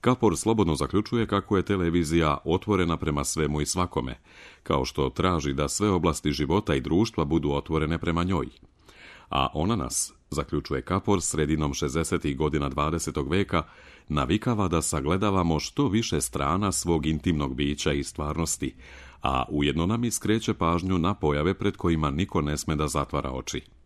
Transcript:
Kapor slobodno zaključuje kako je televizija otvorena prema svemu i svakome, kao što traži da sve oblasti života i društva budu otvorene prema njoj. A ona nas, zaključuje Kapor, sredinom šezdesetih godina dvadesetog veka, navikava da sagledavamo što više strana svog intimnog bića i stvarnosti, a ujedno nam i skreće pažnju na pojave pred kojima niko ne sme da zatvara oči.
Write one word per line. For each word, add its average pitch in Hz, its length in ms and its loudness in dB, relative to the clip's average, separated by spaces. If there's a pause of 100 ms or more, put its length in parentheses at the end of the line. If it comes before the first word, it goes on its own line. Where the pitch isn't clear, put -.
Kapor 117 360 4
slobodno 101 380 2
zaključuje 101 520 0
kako 101 300 0
je 92 60 2
televizija 85 800 2
otvorena 90 520 2
prema 73 280 -2
svemu 76 360 0
i 73 60 0
svakome, 65 520 -2 (440)
kao 69 220 0
što 65 260 -2
traži 78 420 0
da 69 160 0
sve 104 220 0
oblasti 82 420 2
života 78 420 0
i 69 60 2
društva 82 440 0
budu 73 260 0
otvorene 78 480 -2
prema 85 260 0
njoj. 90 220 -2 (840)
A 67 240 2
ona 92 220 0
nas, - 360 -4 (180)
zaključuje 71 520 -4
Kapor, 95 400 0
sredinom 76 520 0
šezdesetih 76 600 -2
godina 73 320 0
dvadesetog 76 600 -2
veka, 90 320 0 (460)
navikava 92 600 0
da 82 140 2
sagledavamo 85 760 0
što - 280 -2
više 98 320 0
strana 85 520 -2
svog 82 340 0
intimnog 76 480 0
bića 71 380 -2
i 71 120 -2
stvarnosti, 76 680 -4 (480)
a 65 260 0
ujedno 73 380 2
nam 117 180 0
i 117 60 0
skreće 107 440 0
pažnju 87 440 0
na 87 160 2
pojave 76 400 0
pred 95 220 -2
kojima 80 340 2
niko 82 300 0
ne 73 160 0
sme 78 200 -2
da 76 120 0
zatvara 69 440 -2
oči. - 280 -8 (260)